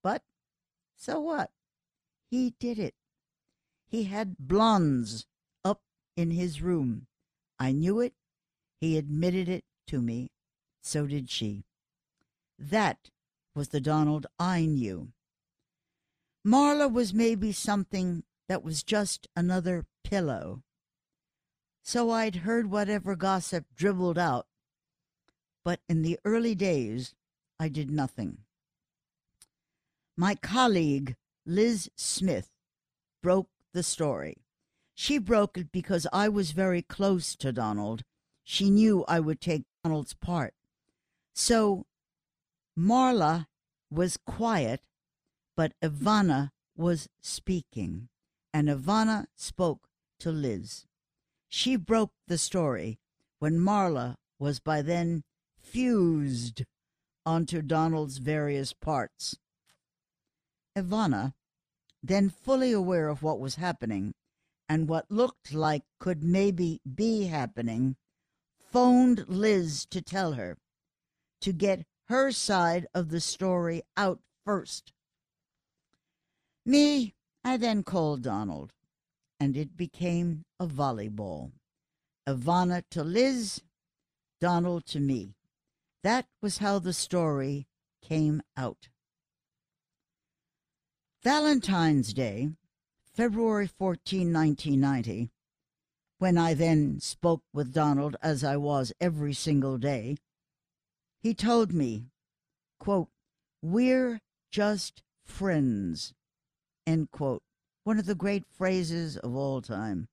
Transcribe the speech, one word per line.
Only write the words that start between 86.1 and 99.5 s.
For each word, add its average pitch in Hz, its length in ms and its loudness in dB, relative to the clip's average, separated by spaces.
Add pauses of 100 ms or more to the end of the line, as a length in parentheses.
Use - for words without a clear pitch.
was 208 160 -4
how 202 200 0
the 175 140 -4
story 143 720 -2 (360)
came 156 400 0 (120)
out. - 360 -8 (2250)
Valentine's 190 880 4
Day, 123 380 -4 (520)
February 220 640 0
fourteen, 180 640 -2
nineteen 151 500 2
ninety, 117 500 0 (880)
when 180 200 4
I 165 160 4
then 151 460 2
spoke - 420 0 (100)
with 139 200 -4
Donald 147 500 2
as 147 220 0
I 143 120 0
was 143 440 -2
every 151 320 -2
single 135 460 0